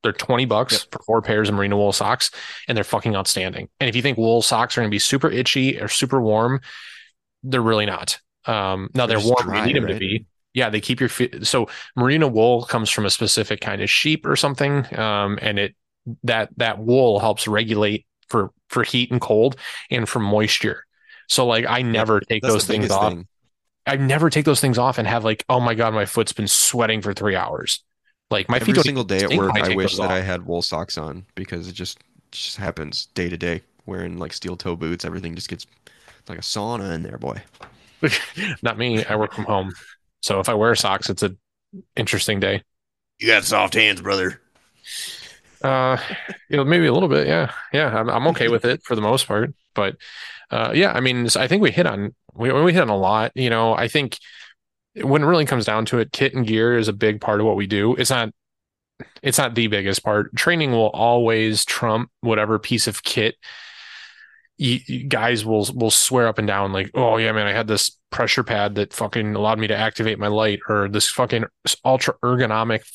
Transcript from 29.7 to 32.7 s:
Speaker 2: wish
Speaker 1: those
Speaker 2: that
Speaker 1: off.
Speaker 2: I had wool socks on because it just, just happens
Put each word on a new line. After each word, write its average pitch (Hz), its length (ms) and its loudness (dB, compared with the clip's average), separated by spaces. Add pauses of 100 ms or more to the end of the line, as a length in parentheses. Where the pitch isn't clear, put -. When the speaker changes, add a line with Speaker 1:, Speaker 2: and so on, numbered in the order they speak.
Speaker 2:
wish 98 220 0
Speaker 1:
those - 60 -4
Speaker 2:
that 92 120 -2
Speaker 1:
off. - 20 0
Speaker 2:
I 92 80 0
had 90 260 -6
wool 85 160 -2
socks 85 360 -6
on 80 360 -10
because 90 340 -10
it 92 40 -16
just, 113 260 -12 (340)
just - 260 -10
happens 80 560 -8